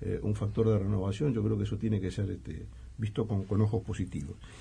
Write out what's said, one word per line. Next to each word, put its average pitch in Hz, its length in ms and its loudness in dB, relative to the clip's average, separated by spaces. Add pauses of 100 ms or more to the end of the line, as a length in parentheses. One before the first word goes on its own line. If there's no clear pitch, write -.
eh, 98 200 -2
un 107 120 0
factor 104 340 2
de 107 100 6
renovación. 101 540 2
Yo 110 100 2
creo 107 140 2
que 101 80 2
eso 101 140 -2
tiene 107 240 2
que 92 80 0
ser, 98 200 -2
este, - 360 -8 (320)
visto 107 280 0
con, 101 180 0
con 101 180 2
ojos 107 200 2
positivos. 90 540 -4 (240)